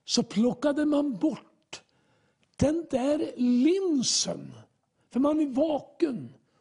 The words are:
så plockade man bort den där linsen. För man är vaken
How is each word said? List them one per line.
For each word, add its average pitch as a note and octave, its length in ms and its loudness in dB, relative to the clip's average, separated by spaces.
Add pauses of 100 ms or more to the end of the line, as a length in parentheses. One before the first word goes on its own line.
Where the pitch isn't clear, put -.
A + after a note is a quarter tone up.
så - 180 0
plockade C#4 600 0
man D4 340 0
bort - 640 -6 (760)
den D#4 340 0
där D4 460 -2
linsen. B3 1160 0 (580)
För A#3+ 100 -2
man D4+ 200 2
är D4 60 2
vaken C4+ 880 -2 (260)